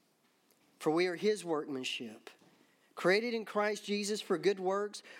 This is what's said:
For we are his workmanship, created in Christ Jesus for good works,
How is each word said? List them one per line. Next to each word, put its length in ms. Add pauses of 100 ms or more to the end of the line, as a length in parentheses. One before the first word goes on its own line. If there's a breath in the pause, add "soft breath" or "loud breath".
(760)
For 140
we 160
are 80
his 280
workmanship, 840 (640 soft breath)
created 400
in 100
Christ 420
Jesus 360
for 160
good 220
works, 420 (180 loud breath)